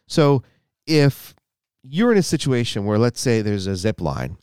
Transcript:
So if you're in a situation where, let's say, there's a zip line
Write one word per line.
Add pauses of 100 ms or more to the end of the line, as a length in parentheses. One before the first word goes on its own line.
So (420)
if (500)
you're
in
a
situation
where,
let's
say,
there's
a
zip
line